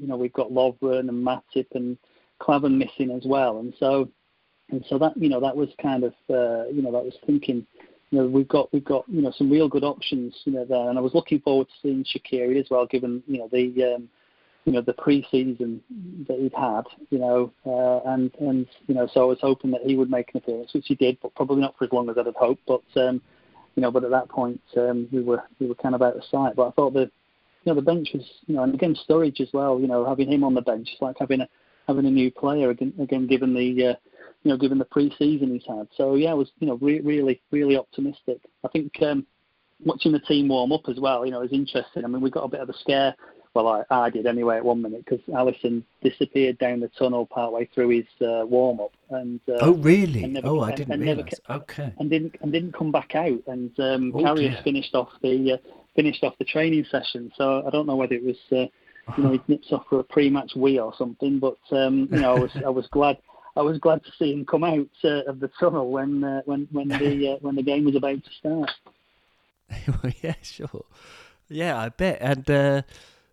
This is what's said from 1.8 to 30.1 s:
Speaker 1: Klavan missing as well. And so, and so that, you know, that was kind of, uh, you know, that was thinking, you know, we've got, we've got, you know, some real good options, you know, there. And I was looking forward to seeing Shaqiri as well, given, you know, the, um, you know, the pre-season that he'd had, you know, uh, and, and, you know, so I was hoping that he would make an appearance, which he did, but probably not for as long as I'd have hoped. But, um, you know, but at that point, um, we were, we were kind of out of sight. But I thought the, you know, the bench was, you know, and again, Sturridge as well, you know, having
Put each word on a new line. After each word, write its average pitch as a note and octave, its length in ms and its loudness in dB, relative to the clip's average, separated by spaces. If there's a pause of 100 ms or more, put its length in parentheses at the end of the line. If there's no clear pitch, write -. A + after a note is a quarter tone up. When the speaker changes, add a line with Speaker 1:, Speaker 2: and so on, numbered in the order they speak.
Speaker 1:
Klavan C#3 380 2
missing B2+ 340 -2
as B2+ 120 -8
well. C3 340 2
And A#2 200 -10
so, C3+ 300 2 (640)
and C3 180 -4
so C#3 100 0
that, D#3 180 0
you D#3+ 120 2
know, B2+ 120 0
that C3+ 160 -2
was C#3+ 120 0 (120)
kind C3 240 -2
of, A#2 100 -2 (160)
uh, A#2+ 380 0
you C#3+ 140 -2
know, B2 100 -2
that B2 120 -2
was B2+ 100 -10 (120)
thinking, C3+ 400 0 (440)
you C#3 80 2
know, C3 80 4
we've C3+ 220 2
got, C#3 240 -4
we've C#3+ 120 -2
got, C3+ 240 -2
you F3 140 0
know, C3 80 0
some C#3 200 0
real D3+ 180 4
good C#3 160 -2
options, C3+ 500 -6 (100)
you C#3 80 -2
know, B2+ 120 -4
there. B2 240 0
And B2 100 -2
I B2+ 40 -2
was B2+ 120 0
looking D#3 260 0
forward C3+ 280 2
to - 140 -20
seeing C3+ 220 -2
Shaqiri B2+ 560 -2
as C3 100 -4
well, B2 160 2
given, B2 400 -2
you C#3 120 -4
know, A2+ 140 -10
the, B2+ 420 2
um, A#2+ 140 -8 (560)
you D3 80 2
know, B2 80 2
the A#2+ 140 0
pre-season B2+ 880 0 (440)
that C3 120 -4
he'd C3 160 -2
had, A#2+ 300 -2 (260)
you C3+ 80 0
know, B2 340 0 (140)
uh, B2+ 440 0
and, B2+ 300 0
and, C3 260 0 (200)
you C3+ 80 0
know, B2 180 0
so C3 100 6
I B2+ 40 6
was B2+ 160 2
hoping C3+ 300 0
that B2 100 -4
he C3+ 140 2
would C3 140 2
make B2 220 -2
an C3 60 -4
appearance, A#2+ 340 -8
which C#3+ 140 -2
he C#3 80 0
did, B2+ 260 2
but - 140 -10
probably C3+ 260 0
not C3+ 160 0
for - 80 -2
as A#2+ 80 -4
long B2 160 2
as A2+ 80 -4
I'd B2 80 2
have A#2+ 120 -6
hoped. B2 300 2
But, B2+ 160 2 (140)
um, B2+ 240 2 (560)
you C3 60 2
know, A#2+ 80 2
but C3 140 2
at A#2+ 60 -2
that B2+ 200 2
point, B2 320 -4 (160)
um, A#2+ 340 0
we C3 80 0
were, A#2+ 220 0 (160)
we C3+ 80 -2
were A#2+ 80 -2
kind B2+ 200 -2
of B2 60 2
out A#2+ 160 2
of - 80 -12
sight. C3+ 320 0
But B2 120 4
I - 20 -8
thought C3+ 240 2
the, C3+ 60 2
you - 640 -8
know, E3 80 2
the C#3+ 80 0
bench E3 320 0
was, C3 100 -6 (220)
you D#3 80 -2
know, C3 80 0
and C3 100 2
again, D#3 220 0
Sturridge D#3 480 2
as B2 100 -8
well, C#3 260 2
you C3+ 80 0
know, B2 200 0
having C3+ 260 0